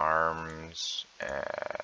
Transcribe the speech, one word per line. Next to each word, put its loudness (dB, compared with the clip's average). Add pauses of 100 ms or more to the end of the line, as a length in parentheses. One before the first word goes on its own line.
arms, 2 (180)
uh, -2 (420)